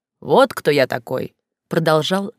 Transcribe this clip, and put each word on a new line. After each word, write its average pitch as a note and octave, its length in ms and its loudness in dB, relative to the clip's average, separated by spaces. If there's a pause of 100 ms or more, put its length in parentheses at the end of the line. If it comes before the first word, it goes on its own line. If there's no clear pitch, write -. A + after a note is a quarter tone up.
(200)
вот A3+ 340 2
кто - 160 -2
я C#3 160 2
такой», - 480 -8 (340)
продолжал E3 720 -2